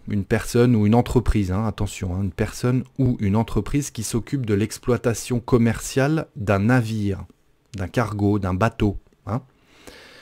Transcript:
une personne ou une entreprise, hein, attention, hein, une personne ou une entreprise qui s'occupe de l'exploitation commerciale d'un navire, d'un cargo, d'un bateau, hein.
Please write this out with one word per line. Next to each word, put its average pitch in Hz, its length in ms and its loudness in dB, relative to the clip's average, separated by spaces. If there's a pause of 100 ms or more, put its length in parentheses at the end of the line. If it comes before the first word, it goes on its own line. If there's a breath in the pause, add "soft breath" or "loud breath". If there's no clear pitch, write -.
une 104 160 -2
personne 120 520 2
ou 104 80 4
une 107 120 6
entreprise, 107 560 2
hein, 107 140 0
attention, 98 480 -6
hein, 95 80 -2
une 95 100 -2
personne 123 520 -2 (140)
ou 127 220 2
une 101 140 0
entreprise 113 560 -2
qui 113 120 -10
s'occupe 120 420 -4
de 107 80 -2
l'exploitation 113 880 -2
commerciale 131 840 0 (100)
d'un 101 220 0
navire, 107 680 0 (520)
d'un 92 120 -4
cargo, 104 500 0
d'un 95 140 -2
bateau, 104 460 0 (280)
hein. 113 140 -4 (800 loud breath)